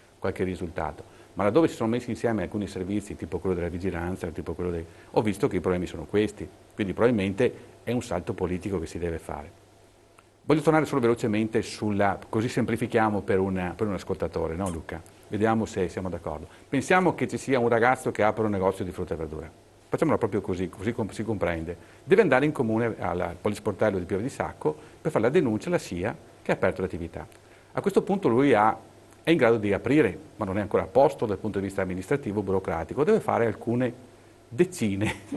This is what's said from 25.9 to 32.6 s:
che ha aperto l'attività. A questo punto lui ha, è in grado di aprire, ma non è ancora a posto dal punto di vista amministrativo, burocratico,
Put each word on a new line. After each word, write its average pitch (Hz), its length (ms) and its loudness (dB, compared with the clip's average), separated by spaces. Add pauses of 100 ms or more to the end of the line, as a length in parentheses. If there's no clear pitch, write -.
che - 100 -4
ha - 40 0
aperto - 260 0
l'attività. 85 440 -6 (480)
A - 80 -4
questo 196 200 2
punto 190 260 0
lui 131 260 6
ha, 107 240 6 (460)
è 160 80 2
in 175 60 6
grado 117 200 6
di 104 160 0
aprire, 127 440 2 (200)
ma 107 80 -4
non 95 120 -2
è 107 40 0
ancora 95 220 2
a - 40 -6
posto 143 380 4
dal 101 120 0
punto 101 220 -4
di 95 60 -2
vista 98 160 -4
amministrativo, 98 600 -2
burocratico, 92 640 -2